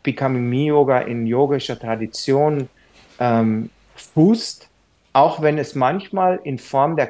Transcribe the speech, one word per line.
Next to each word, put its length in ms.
Bikram 500
Yoga 500
in 260
yogischer 500
Tradition, 880
ähm, 500
fußt, 520
auch 300
wenn 160
es 160
manchmal 680
in 140
Form 380
der 140